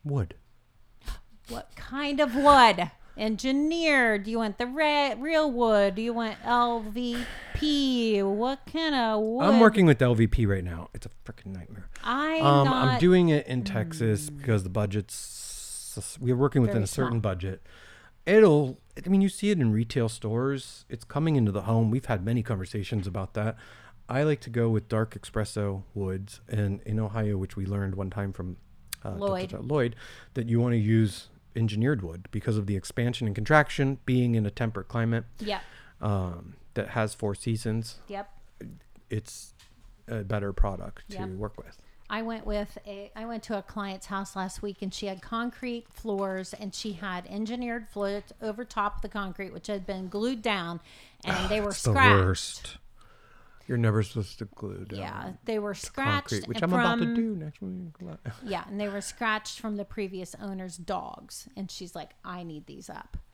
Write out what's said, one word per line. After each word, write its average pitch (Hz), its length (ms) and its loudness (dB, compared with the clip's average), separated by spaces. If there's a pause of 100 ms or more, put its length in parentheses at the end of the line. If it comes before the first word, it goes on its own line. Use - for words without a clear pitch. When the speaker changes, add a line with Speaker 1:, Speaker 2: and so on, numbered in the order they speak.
Speaker 1:
Wood. 139 300 -2 (1120)
Speaker 2:
What - 260 -10
kind 285 460 -4
of 247 140 2
wood? 240 560 8 (260)
Engineered? 262 1080 2
Do 226 60 -4
you 226 60 -2
want 214 200 -2
the 247 100 -2
re-, 285 480 2
real 311 360 2
wood? 214 440 4
Do 220 60 -4
you 233 120 -2
want 226 300 -2
L 240 380 2
V 240 360 -4 (380)
P? 254 680 2
What 220 380 0 (120)
kind 320 220 -2
of 220 280 2
wood? 220 240 0
Speaker 1:
I'm 226 140 8
working 214 260 10
with 143 160 8
L 123 140 6
V 110 120 6
P 113 180 4
right 98 180 2
now. 87 300 -8
It's - 120 -12
a - 40 -10 (160)
freaking - 280 -14
nightmare. 92 340 -12 (160)
Speaker 2:
I'm 302 420 0
Speaker 1:
Um, 143 200 8
Speaker 2:
not 254 220 4
Speaker 1:
I'm 254 120 4
doing 180 300 8
it 147 180 4
in 127 160 -2
Texas 98 680 0
Speaker 2:
Mm. - 80 -12
Speaker 1:
because 107 260 2
the 92 60 -4
budget's, - 1500 -6
we're 123 160 2
working 135 260 4
within 110 140 4
Speaker 2:
Very 104 80 2
Speaker 1:
a 95 40 0
certain 127 260 -2
Speaker 2:
small. 117 80 0
Speaker 1:
budget. 95 400 -4 (640)
It'll, 160 540 8 (240)
I 175 60 -4
mean, 196 120 6
you 196 80 4
see 202 200 0
it 196 100 4
in 113 120 6
retail 113 380 2
stores. 123 800 -4
It's - 160 -12
coming 156 300 0
into 110 160 4
the 98 120 -2
home. 113 280 4
We've 123 140 0
had 95 200 -2
many 113 180 0
conversations 98 640 -4
about 95 260 -6
that. 110 220 -2 (540)
I 135 140 0
like 151 180 0
to - 80 -14
go 117 200 2
with 107 200 0
dark 110 300 -2
espresso 101 640 -4 (100)
woods 98 540 -6
and 101 380 0
in 107 140 -2
Ohio, 107 380 -2
which 95 180 -4
we 95 100 -4
learned 98 300 -2
one 95 140 -4
time 98 240 -4
from, 90 240 -8 (460)
uh, - 120 -6
Speaker 2:
Lloyd. 196 380 -4
Speaker 1:
Lloyd, 123 420 0 (380)
that 117 160 -4
you 117 100 4
wanna 120 160 2
use 110 540 4 (260)
engineered 113 460 0
wood 87 300 -10
because 107 260 0
of 101 100 -2
the 101 80 0
expansion 120 520 -2
and 101 80 -2
contraction 139 720 4
being 123 300 4
in 107 100 2
a 101 60 -2
temperate 110 380 -4
climate. 113 340 0 (160)
Speaker 2:
Yep. 208 220 -4 (400)
Speaker 1:
Um, 90 540 -2 (180)
that 104 160 -4
has 107 240 -2
four 101 200 -4
seasons. 113 760 -4
Speaker 2:
Yep. 202 220 -10 (800)
Speaker 1:
It's - 440 -8 (540)
a 110 160 -6
better 101 300 -2
product 95 580 -2
to 202 80 -10
Speaker 2:
Yep. 98 100 -6
Speaker 1:
work 185 280 -8
with. - 240 -18 (280)
Speaker 2:
I 214 120 -6
went 226 240 -8
with 208 400 -4
a, 202 300 -14
I 220 100 -10
went 226 180 -10
to 214 140 -4
a 196 60 -6
client's 196 440 -10
house 196 280 -6
last 190 260 -8
week 202 200 -8
and 190 120 -6
she - 140 -8
had 190 160 -8
concrete 240 680 -8
floors 196 600 -6
and 202 220 -12
she 208 180 -8
had 180 340 -8
engineered 233 600 -6
floors 202 360 -4 (180)
over 220 220 -6
top 208 340 -4
of - 40 -4
the 202 80 -6
concrete, 196 440 -8
which 170 140 -14
had 196 200 -6
been 190 220 -8
glued 220 340 -4
down 175 380 -4 (420)
and 185 120 -2
Speaker 1:
Ugh, 185 140 -2
Speaker 2:
they 208 120 0
were 208 80 -2
Speaker 1:
it's 196 120 -6
the 120 100 2
Speaker 2:
scratched. 262 200 8 (140)
Speaker 1:
worst. - 520 -4 (880)
You're 127 100 -2
never 110 260 4
supposed - 360 -6
to 110 60 -8
glue 95 400 -12
down 98 140 -10
Speaker 2:
Yeah, 95 320 -8 (140)
they 220 140 -2
were 208 140 -4
Speaker 1:
to - 180 -10
concrete, 277 460 -2
Speaker 2:
scratched - 100 -6
Speaker 1:
which 120 140 -4
I'm 175 120 2
about 240 260 2
to 233 60 2
Speaker 2:
from 233 100 -2
Speaker 1:
do 226 200 0
next 151 260 -10
week. 180 320 -10 (400)
<laughs> - 100 -18
Speaker 2:
Yeah, 196 260 -6
and 202 100 -8
they 208 100 -4
were 196 120 -6
scratched - 580 -6
from 214 180 -6
the 202 80 -6
previous 185 560 -8
owner's 190 360 -10
dogs, - 720 -10 (100)
and 190 140 -8
she's 175 240 -14
like, 156 160 -12 (120)
"I 180 200 -12
need 151 240 -14
these 143 220 -18
up." - 280 -14 (160)